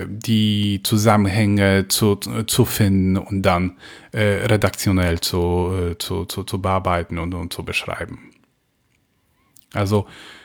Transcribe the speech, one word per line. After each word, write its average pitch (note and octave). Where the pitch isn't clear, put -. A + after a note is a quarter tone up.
die G#2
Zusammenhänge G2+
zu, G2+
zu A2+
finden F#2+
und G2
dann, F2+
äh, G#2
redaktionell F#2
zu, F2
äh, F2
zu, F2+
zu, -
zu F#2
bearbeiten F#2
und, F2
und F2
zu -
beschreiben. -
Also, G2+